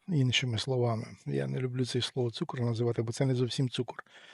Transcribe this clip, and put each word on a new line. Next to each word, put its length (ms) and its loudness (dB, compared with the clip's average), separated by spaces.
іншими 500 2
словами. 480 0
Я 200 0
не 140 -2
люблю 260 -2
це 140 0
слово 300 -2
«цукор» 300 -4
називати, 420 2
бо 100 -4
це 140 2
не 80 4
зовсім 340 0
цукор. 360 -6